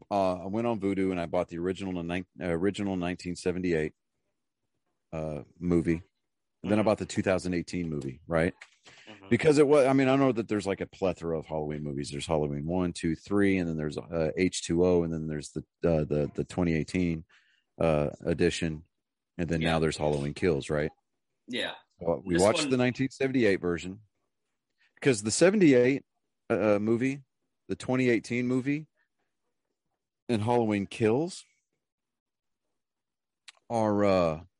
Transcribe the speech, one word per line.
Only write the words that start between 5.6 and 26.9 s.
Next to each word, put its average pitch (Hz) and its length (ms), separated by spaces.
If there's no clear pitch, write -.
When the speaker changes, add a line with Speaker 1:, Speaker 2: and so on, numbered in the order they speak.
Speaker 1:
And 98 80
then 107 80
I - 20
Speaker 2:
Mm-hmm. 98 80
Speaker 1:
bought 101 80
the 95 80
two - 160
thousand 90 320
eighteen 87 360
movie, 67 380
right? 82 260
Speaker 2:
Mm-hmm. 104 200
Speaker 1:
Because 143 300
it 147 80
was, 143 180
I 135 80
mean, 135 160
I 135 60
know 135 160
that 110 160
there's, 104 200
like, 95 140
a - 60
plethora 82 500
of 73 80
Halloween 76 380
movies. 71 280
There's 71 160
Halloween 73 380
one, 87 260
two, 82 240
three, 98 420
and 85 120
then 80 80
there's, 76 200
uh, 78 380
H 90 280
two 87 220
O, 90 180
and 82 100
then 80 140
there's 76 240
the, 76 100
uh, 78 180
the, 73 300
the 76 80
twenty 85 320
eighteen, 80 480
uh, 76 300
edition, 82 580
and 87 100
then 82 140
Speaker 2:
Yeah. 82 120
Speaker 1:
now 80 60
there's 78 180
Halloween 73 360
Kills, 73 360
right? 76 220
Speaker 2:
Yeah. 101 240
Speaker 1:
Well, 82 180
we 90 120
Speaker 2:
This 87 80
Speaker 1:
watched 107 160
Speaker 2:
one 147 100
Speaker 1:
the 127 80
nineteen 123 320
seventy-eight 123 500
version, 87 400
'cause 117 220
the 107 80
seventy-eight, 139 720
uh, 104 260
movie, 120 460